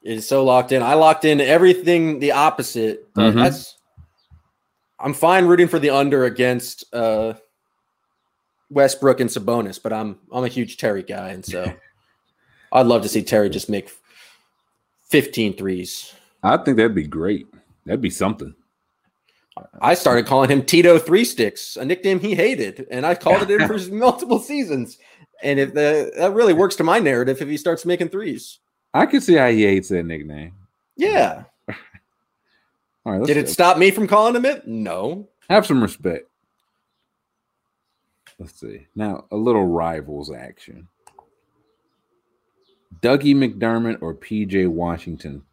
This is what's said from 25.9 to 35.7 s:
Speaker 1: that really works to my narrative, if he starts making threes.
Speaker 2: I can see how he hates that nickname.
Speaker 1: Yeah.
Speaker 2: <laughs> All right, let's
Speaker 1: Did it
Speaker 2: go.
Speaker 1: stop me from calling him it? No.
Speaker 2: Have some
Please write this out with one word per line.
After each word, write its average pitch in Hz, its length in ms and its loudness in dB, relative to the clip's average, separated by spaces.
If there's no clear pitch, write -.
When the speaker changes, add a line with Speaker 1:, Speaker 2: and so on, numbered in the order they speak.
Speaker 1:
that 190 160 0
really 220 200 4
works 185 240 2
to 175 60 -4
my 180 160 2
narrative, 131 420 0
if 143 60 -10
he 147 100 -6
starts 165 280 -4
making 175 240 -4
threes. 170 500 -12
Speaker 2:
I - 120 4
can - 160 0
see 175 140 4
how 131 140 4
he 110 140 2
hates 95 260 2
that 87 140 -4
nickname. 78 500 -12
Speaker 1:
Yeah. - 480 -2
Speaker 2:
<laughs> - 140 -20
All - 60 -10
right, 98 120 -4
let's 120 100 -2
Speaker 1:
Did 151 100 2
it 143 80 -2
Speaker 2:
go. - 60 -8
Speaker 1:
stop 180 260 4
me 190 140 6
from 208 160 -2
calling 220 280 2
him 240 100 -2
it? 277 220 -4
No. 110 600 -8
Speaker 2:
Have - 180 4
some 135 140 2